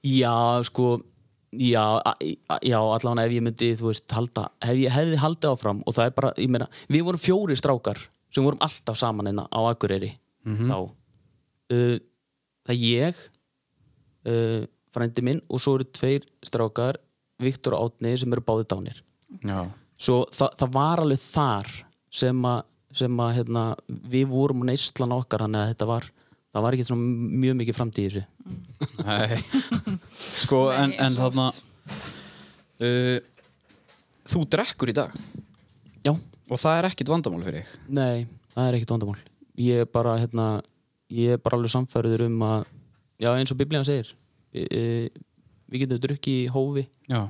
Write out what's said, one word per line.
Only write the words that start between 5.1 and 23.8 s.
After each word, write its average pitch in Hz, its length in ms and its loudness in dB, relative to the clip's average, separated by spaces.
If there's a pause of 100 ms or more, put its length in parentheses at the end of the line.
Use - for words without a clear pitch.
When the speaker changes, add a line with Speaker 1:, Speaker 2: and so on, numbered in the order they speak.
Speaker 1:
haldið 156 320 2
áfram 104 320 -2
og - 140 -2
það 117 80 4
er 127 120 -2
bara, 127 180 0
ég 123 140 0
meina, 123 200 0 (140)
við 151 200 2
vorum 175 180 -2
fjórir 185 380 2
strákar 123 400 0 (260)
sem 135 200 0
vorum 143 180 2
alltaf - 340 -4
saman 107 320 0
hérna 101 180 -2
á - 140 -4
Akureyri 101 520 0 (280)
Speaker 2:
Mhm. 110 280 -2
Speaker 1:
þá. 98 80 0 (920)
Uh, 120 260 4 (720)
það 123 60 0
er 120 100 0
ég, 123 400 2 (1040)
uh, 113 400 0 (260)
frændi 117 320 -2
minn 135 200 0
og - 160 -4
svo 139 160 2
eru 131 100 -2
tveir 139 400 -2 (140)
strákar, 117 600 -2 (400)
Viktor 127 360 -2
og 113 160 0
Árni, 117 240 -4
sem 123 160 -2
eru 117 100 0
báðir 110 280 0
dánir. 95 300 -6 (420)
Speaker 2:
Já. 95 240 -4 (300)
Speaker 1:
Svo 123 340 2
það, - 260 0
það 127 180 0
var 156 260 2
alveg 143 200 2
þar 120 480 0 (440)
sem 127 300 0
að, 123 200 0 (300)
sem 123 260 0
að, 117 160 2
hérna, 117 300 0 (220)